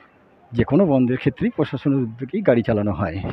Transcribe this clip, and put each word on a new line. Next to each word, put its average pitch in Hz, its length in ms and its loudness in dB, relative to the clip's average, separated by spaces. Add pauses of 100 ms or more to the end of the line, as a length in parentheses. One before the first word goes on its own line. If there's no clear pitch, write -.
(520)
যে 117 120 0
কোনো 170 220 4
বন্ধের 127 320 2
ক্ষেত্রেই 190 380 -2
প্রশাসনের 139 440 -2
উদ্যোগেই 127 420 -6
গাড়ি 123 220 4
চালানো 104 280 0
হয়, 92 280 -4 (140)